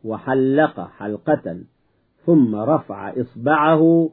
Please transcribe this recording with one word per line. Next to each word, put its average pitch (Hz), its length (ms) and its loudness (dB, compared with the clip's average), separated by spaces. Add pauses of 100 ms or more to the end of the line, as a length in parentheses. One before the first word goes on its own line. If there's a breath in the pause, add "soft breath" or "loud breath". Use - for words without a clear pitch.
وحلق 131 840 -2 (100)
حلقة، 104 600 -6 (680)
ثم 131 300 4
رفع 104 680 -4
إصبعه 156 920 2